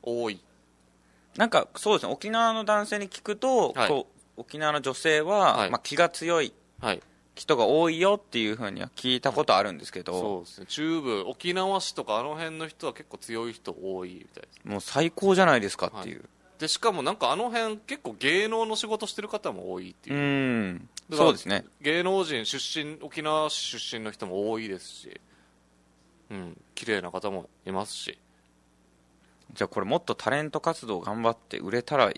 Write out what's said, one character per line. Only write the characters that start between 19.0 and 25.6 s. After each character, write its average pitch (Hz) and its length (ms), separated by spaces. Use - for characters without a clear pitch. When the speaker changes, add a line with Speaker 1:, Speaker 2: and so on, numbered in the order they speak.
Speaker 1:
し - 60
て - 80
る 214 80
方 185 240
も 92 180
多 92 80
い 92 120
っ - 20
て - 160
い 139 40
う。 - 40
Speaker 2:
う - 20
ん。 127 680
Speaker 1:
だ 156 60
か 151 80
ら 165 60
Speaker 2:
そ - 0
う - 40
で - 60
す - 80
ね。 - 180
Speaker 1:
芸 156 240
能 190 220
人 123 200
出 143 380
身、 151 180
沖 151 220
縄 156 260
市 - 300
出 - 200
身 110 40
の 107 80
人 101 160
も 101 240
多 113 80
い 113 80
で 95 120
す - 100
し、 - 320